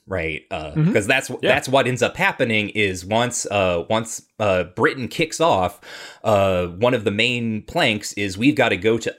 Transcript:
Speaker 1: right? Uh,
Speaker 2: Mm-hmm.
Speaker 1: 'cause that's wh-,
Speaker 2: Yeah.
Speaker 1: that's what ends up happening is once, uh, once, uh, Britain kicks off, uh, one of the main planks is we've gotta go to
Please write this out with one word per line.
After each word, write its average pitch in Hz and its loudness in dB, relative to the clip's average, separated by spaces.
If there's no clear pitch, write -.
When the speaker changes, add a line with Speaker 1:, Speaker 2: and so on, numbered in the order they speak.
Speaker 1:
right? 80 -4
Uh, 78 -8
Speaker 2:
Mm-hmm. 156 2
Speaker 1:
'cause 101 0
that's 135 0
wh-, 123 -8
Speaker 2:
Yeah. 131 2
Speaker 1:
that's 143 -4
what 131 4
ends 123 0
up 104 0
happening 113 0
is 95 0
once, 113 0
uh, 92 2
once, 113 -4
uh, 92 2
Britain 117 0
kicks - -4
off, 98 2
uh, 95 2
one 98 0
of 113 -2
the 107 2
main 113 -2
planks 120 -2
is 98 -4
we've 131 2
gotta 113 2
go 110 2
to - -6